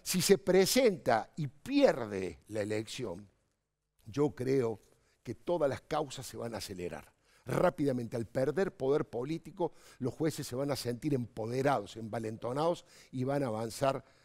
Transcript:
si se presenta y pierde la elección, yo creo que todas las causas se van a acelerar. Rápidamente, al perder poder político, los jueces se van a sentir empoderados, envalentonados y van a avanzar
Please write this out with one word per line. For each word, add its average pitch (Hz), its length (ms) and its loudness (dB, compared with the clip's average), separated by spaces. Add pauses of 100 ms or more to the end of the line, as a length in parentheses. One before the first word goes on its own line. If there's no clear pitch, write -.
si - 180 -2
se 190 180 6
presenta 180 1000 4
y 151 100 -2
pierde 120 1040 2
la 107 140 -2
elección, 104 640 -6 (800)
yo 139 280 0
creo 123 460 0 (420)
que 117 120 -8
todas 160 340 0
las 123 120 -4
causas 151 440 -4
se - 120 -12
van 117 180 -8
a 104 40 -6
acelerar. 87 540 -8 (340)
Rápidamente, 131 720 0
al 113 100 -4
perder 147 500 -2
poder 135 300 0
político, 151 640 -6 (260)
los 123 160 -4
jueces 151 320 -2
se - 80 -8
van 143 160 -2
a 131 60 0
sentir 123 380 -2
empoderados, 120 800 -2
envalentonados 113 880 -4 (260)
y 127 140 -4
van 139 180 0
a 135 40 -2
avanzar 117 580 -2 (200)